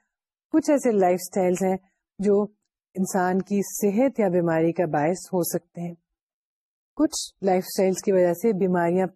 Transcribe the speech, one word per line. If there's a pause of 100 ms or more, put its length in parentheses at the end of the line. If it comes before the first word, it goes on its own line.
(540)
کچھ
ایسے
لائف
سٹائلز
ہیں (420)
جو (520)
انسان
کی (100)
صحت
یا
بیماری
کا
باعث
ہو
سکتے
ہیں۔ (1000)
کچھ
لائف
سٹائلز
کی
وجہ
سے
بیماریاں